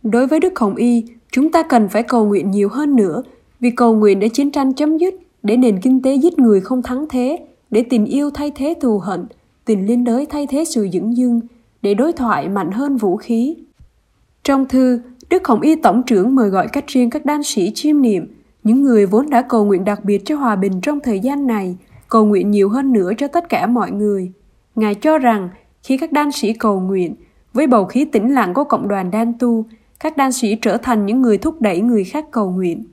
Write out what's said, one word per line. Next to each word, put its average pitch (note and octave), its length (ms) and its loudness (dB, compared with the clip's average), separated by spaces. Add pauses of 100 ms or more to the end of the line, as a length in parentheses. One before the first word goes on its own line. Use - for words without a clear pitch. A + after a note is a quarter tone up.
Đối A#3 240 2
với D#4 140 2
Đức F#4 180 0
Hồng G3+ 180 0
Y, A#3+ 280 2 (280)
chúng D4+ 200 2
ta E4 100 4
cần A#3+ 260 2
phải G#3 140 -2
cầu A#3 240 0
nguyện G3+ 240 0
nhiều G3+ 180 0
hơn C#4 280 0
nữa, G3+ 260 0 (380)
vì A#3+ 100 0
cầu A#3 240 2
nguyện G#3 260 4
để G#3 80 2
chiến C#4+ 220 -2
tranh C4+ 240 0
chấm D4+ 240 0
dứt, F#4 160 0 (280)
để G#3 140 0
nền A#3 240 4
kinh B3+ 220 2
tế C4+ 120 2
giết E4 240 2
người A3 220 6
không B3+ 220 -4
thắng B3+ 280 -6
thế, B3+ 280 -2 (320)
để A3+ 200 2
tình A3 160 2
yêu C#4+ 280 -2
thay D4 200 -6
thế C#4+ 260 -4
thù A3+ 180 0
hận, F3+ 280 -8 (380)
tình G3 220 0
liên B3 180 0
đới A#3+ 220 0
thay D4 200 -6
thế C#4 180 -2
sự A3 280 -2
dửng G3 240 -2
dưng, A#3+ 240 0 (420)
để G3+ 120 2
đối C4+ 180 0
thoại G3+ 360 -2
mạnh F#3+ 240 -4
hơn C#4 240 -4
vũ G#3 200 0
khí. A#3+ 400 -2 (880)
Trong C4+ 240 0
thư, B3+ 320 2 (300)
Đức F#4 160 0
Hồng A#3 140 2
Y D#4 160 2
Tổng A#3 300 2
trưởng A3 280 2
mời A#3 160 2
gọi F#3 180 0
các C#4 180 -6
riêng B3 240 0
các D4+ 140 -8
đan D4 180 -2
sĩ G#3 320 -2
chiêm D4 280 0
niệm, G3+ 320 0 (300)
những A#3+ 180 4
người A3+ 240 4
vốn A3+ 240 0
đã B3+ 120 2
cầu A#3+ 220 0
nguyện G3 200 0
đặc G3+ 200 -4
biệt G3+ 200 0
cho D4+ 120 -4
hòa B3 200 -2
bình F#3+ 240 -2
trong D4 200 -4
thời G#3+ 200 -2
gian C#4 260 -4
này – G3 300 -4 (320)
cầu A3+ 160 4
nguyện G3+ 260 2
nhiều G3+ 180 2
hơn C4 240 0
nữa F#3+ 260 2
cho C#4+ 100 -2
tất E4+ 200 -4
cả - 180 -2
mọi G#3+ 240 0
người. G3 420 -2 (420)
Ngài G#3+ 200 0
cho D4+ 240 2
rằng, A3 300 0 (340)
khi C4+ 140 -2
các D#4+ 160 -6
đan D4 200 0
sĩ A3 200 -2
cầu G#3+ 280 0
nguyện, F#3 340 -2 (380)
với C#4+ 140 0
bầu A#3+ 180 4
khí A#3+ 200 0
tĩnh A#3+ 300 0
lặng G3 200 0
của F#3+ 100 0
cộng G3+ 240 -2
đoàn G3 220 -4
đan A#3 280 -2
tu, A#3 260 0 (360)
các D#4 160 -4
đan C4+ 160 0
sĩ A3 300 -2
trở G#3+ 140 2
thành A#3 300 -2
những A#3 160 0
người G#3+ 160 4
thúc D#4+ 220 -4
đẩy F#3+ 200 0
người A3 240 2
khác D4 260 -8
cầu G3+ 200 -2
nguyện. F#3 420 -4